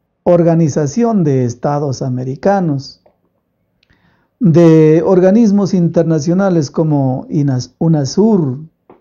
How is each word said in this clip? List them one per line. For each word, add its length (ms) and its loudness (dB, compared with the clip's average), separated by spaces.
Organización 1000 0
de 220 0
Estados 560 -6
Americanos, 1000 -4
de 640 4
organismos 680 2
internacionales 960 0
como 600 -2
inas, 480 -4
unasur, 840 0